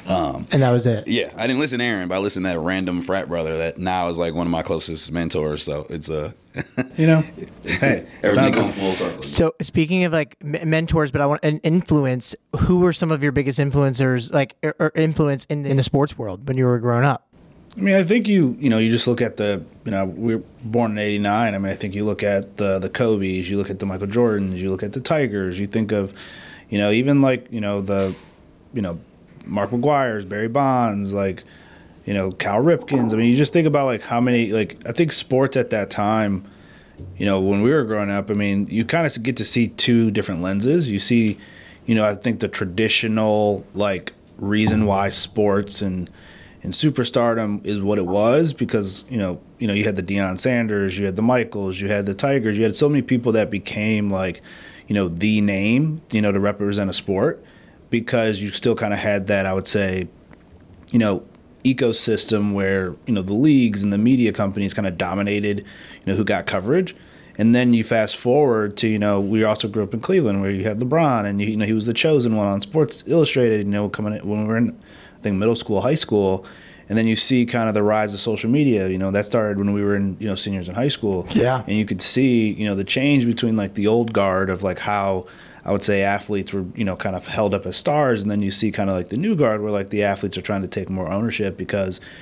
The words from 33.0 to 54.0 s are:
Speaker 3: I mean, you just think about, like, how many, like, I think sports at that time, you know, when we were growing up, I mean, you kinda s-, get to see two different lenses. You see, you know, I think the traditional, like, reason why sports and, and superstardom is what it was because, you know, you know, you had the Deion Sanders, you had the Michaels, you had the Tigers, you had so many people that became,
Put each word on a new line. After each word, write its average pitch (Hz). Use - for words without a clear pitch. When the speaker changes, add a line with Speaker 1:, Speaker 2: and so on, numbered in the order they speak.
Speaker 3:
I 110
mean, 117
you 123
just 143
think 165
about, 147
like, 120
how 120
many, 120
like, 107
I 117
think 165
sports 135
at 123
that 104
time, 104
you 104
know, 98
when 98
we 117
were 151
growing 107
up, 101
I 104
mean, 101
you 110
kinda 165
s-, 131
get 120
to 110
see 117
two 117
different 98
lenses. 120
You 98
see, 113
you 113
know, 107
I 104
think 104
the 110
traditional, 107
like, 95
reason 107
why 98
sports 101
and, 92
and 92
superstardom 117
is 101
what 104
it 92
was 120
because, 101
you 123
know, 90
you 120
know, 101
you 104
had 104
the 95
Deion 95
Sanders, 107
you 101
had 95
the 101
Michaels, 110
you 98
had 101
the 101
Tigers, 113
you 113
had 107
so 147
many 143
people 123
that 107
became, 104